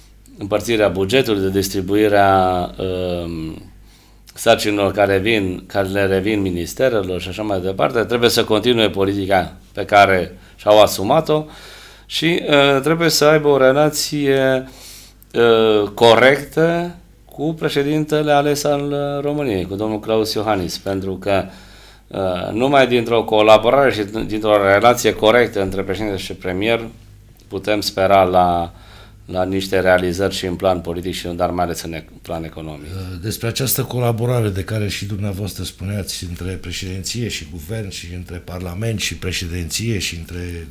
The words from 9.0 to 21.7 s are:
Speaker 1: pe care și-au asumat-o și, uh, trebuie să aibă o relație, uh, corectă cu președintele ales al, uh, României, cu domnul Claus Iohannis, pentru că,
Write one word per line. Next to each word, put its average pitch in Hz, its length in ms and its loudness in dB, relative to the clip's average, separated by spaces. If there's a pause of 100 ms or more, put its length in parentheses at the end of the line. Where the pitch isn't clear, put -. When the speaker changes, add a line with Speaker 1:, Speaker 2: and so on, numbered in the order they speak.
Speaker 1:
pe 101 120 -8
care 95 540 4 (180)
și-au 107 240 6
asumat-o 151 640 2 (600)
și, 170 420 -2
uh, 139 320 4
trebuie 165 280 0
să 147 160 2
aibă 151 240 4
o 139 80 6
relație, 135 1120 2 (680)
uh, 110 600 4
corectă 143 1000 4 (280)
cu 156 300 -6
președintele 151 800 0
ales 143 320 2
al, 143 280 -2
uh, 143 300 -4
României, 139 440 -2
cu 95 80 -8
domnul 107 260 -4
Claus 110 320 0
Iohannis, 101 460 -2
pentru 95 380 -6
că, 98 280 -2 (640)